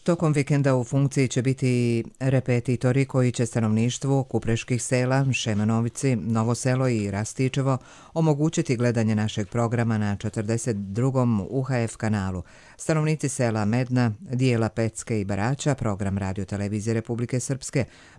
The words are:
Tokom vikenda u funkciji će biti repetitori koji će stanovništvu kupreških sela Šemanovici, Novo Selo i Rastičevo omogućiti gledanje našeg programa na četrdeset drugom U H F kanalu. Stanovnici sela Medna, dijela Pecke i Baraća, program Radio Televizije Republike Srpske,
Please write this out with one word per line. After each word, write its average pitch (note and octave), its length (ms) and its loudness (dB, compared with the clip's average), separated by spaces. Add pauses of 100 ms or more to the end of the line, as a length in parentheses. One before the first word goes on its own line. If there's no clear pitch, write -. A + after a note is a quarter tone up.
Tokom E3+ 280 2
vikenda C#3+ 420 2
u B2 100 2
funkciji C#3 440 2
će B2 140 0
biti B2 640 2 (160)
repetitori B2+ 840 2
koji B2+ 280 2
će A#2+ 140 0
stanovništvu A#2+ 800 2
kupreških A2+ 580 -2
sela C3 500 2
Šemanovici, A2+ 840 0
Novo A2+ 380 0
Selo C3 340 0
i G#2+ 220 0
Rastičevo C3 680 -2 (360)
omogućiti D#3 640 2
gledanje A2+ 380 2
našeg G#2+ 340 -2
programa A#2 500 0
na G#2 180 0
četrdeset A2+ 600 -2
drugom A#2 720 0
U C3 120 -2
H C3 160 -2
F A#2 180 -4
kanalu. F#2+ 460 -2 (340)
Stanovnici D#3 520 0
sela A2+ 360 0
Medna, B2 560 2
dijela B2 480 0
Pecke A2+ 520 -2
i G2 40 -2
Baraća, A2+ 500 -2
program G2 440 -2
Radio F#2+ 260 -4
Televizije G#2 500 -4
Republike A#2 460 -4
Srpske, - 440 -4 (340)